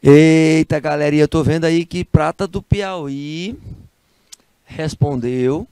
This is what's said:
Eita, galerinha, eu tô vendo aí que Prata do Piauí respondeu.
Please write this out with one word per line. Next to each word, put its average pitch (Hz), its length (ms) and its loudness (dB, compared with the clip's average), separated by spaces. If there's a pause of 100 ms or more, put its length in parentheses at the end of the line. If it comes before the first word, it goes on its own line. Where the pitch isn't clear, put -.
Eita, 160 720 6
galerinha, 147 440 0
eu 147 60 2
tô 160 140 -2
vendo 156 220 0
aí 165 220 0
que 175 180 -8
Prata 165 420 -6
do 185 140 -10
Piauí 170 960 -8 (1080)
respondeu. 135 1040 -4